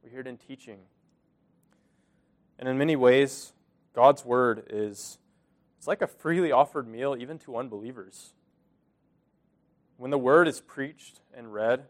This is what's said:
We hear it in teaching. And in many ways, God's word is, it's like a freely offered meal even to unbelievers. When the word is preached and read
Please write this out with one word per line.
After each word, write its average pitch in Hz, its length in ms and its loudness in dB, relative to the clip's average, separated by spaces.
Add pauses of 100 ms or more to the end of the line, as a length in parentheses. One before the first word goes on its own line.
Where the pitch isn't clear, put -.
We 110 80 -20
hear 127 120 -16
it 127 60 -14
in 123 100 -16
teaching. 113 420 -20 (1800)
And 131 120 -8
in 131 80 -2
many 151 180 0
ways, 135 560 2 (420)
God's 139 300 6
word 120 460 0
is, 104 480 -8 (600)
it's - 100 -14
like 196 140 -4
a 196 60 -2
freely 170 440 -2
offered 131 360 2
meal 127 320 -6
even 135 200 -14
to 123 180 -12
unbelievers. 110 760 -14 (1600)
When 127 120 -10
the 143 80 -2
word 143 300 6
is 143 120 -6
preached - 640 -14 (120)
and 117 200 -20
read 120 360 -2